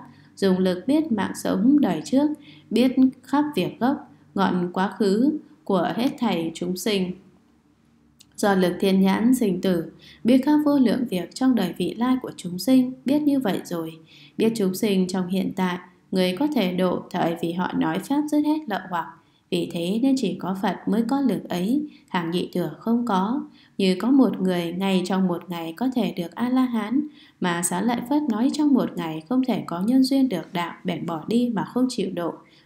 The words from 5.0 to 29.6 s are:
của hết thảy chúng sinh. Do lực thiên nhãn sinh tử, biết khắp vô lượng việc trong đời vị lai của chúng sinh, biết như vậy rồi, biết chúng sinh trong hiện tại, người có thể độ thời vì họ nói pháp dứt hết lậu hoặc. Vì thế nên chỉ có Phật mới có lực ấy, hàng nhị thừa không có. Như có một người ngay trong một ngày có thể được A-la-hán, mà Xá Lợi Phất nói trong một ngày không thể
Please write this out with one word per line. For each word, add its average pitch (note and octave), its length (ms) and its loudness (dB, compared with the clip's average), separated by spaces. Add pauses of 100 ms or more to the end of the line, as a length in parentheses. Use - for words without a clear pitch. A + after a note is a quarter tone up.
của F3+ 320 0
hết B3 220 0
thảy E3+ 360 -2
chúng F3+ 220 -4
sinh. F#3+ 360 -2 (1200)
Do G3+ 180 2
lực F3+ 260 2
thiên F#3+ 200 4
nhãn G3+ 340 4
sinh F#3+ 260 0
tử, E3+ 240 0 (400)
biết B3+ 200 6
khắp D4+ 200 4
vô C#4+ 140 4
lượng A#3 320 2
việc F3 240 -6
trong C4 200 2
đời F3+ 240 0
vị F3+ 200 -2
lai B3+ 240 2
của - 140 -8
chúng F3+ 220 -8
sinh, B3+ 340 4 (120)
biết D4+ 180 2
như C#4 180 2
vậy F#3+ 240 -2
rồi, E3 280 -6 (460)
biết A3+ 180 2
chúng F#3+ 180 0
sinh F#3+ 320 2
trong F#3 220 -2
hiện F3+ 280 -2
tại, F3+ 220 -2 (340)
người F#3 260 2
có C#4+ 160 0
thể F#3 180 0
độ F3+ 380 0
thời E3+ 320 -2
vì E3+ 100 -2
họ F3+ 260 -4
nói E3 200 -2
pháp C#4+ 320 -2
dứt D4 160 2
hết D#4 200 0
lậu G3 140 -4 (100)
hoặc. E3 160 -4 (440)
Vì F3 220 -2
thế F#3 300 -2
nên C4+ 160 4
chỉ F3+ 160 -2
có F#3 280 -4
Phật F#3 140 0 (120)
mới G#3 200 2
có C#4 120 0
lực G#3+ 280 0
ấy, A#3 340 0 (260)
hàng E3 220 -2
nhị F3 240 -2
thừa E3 240 -2
không A#3 280 -2
có. G#3+ 360 -2 (360)
Như F#3 220 2
có A#3 100 0
một B3 300 4
người F3 320 -2
ngay F#3 340 0
trong F#3+ 220 2
một E3+ 200 -2
ngày E3 280 -8
có B3 180 -2
thể G3 220 -2
được E3+ 180 -8
A-la-hán, B3 720 0 (340)
mà F3 220 0
Xá F3+ 180 -2
Lợi A#3+ 280 0
Phất D4 140 2
nói A#3 300 0
trong D4 220 2
một G#3+ 220 2
ngày D#3+ 320 -6
không B3+ 160 0
thể F#3+ 220 -2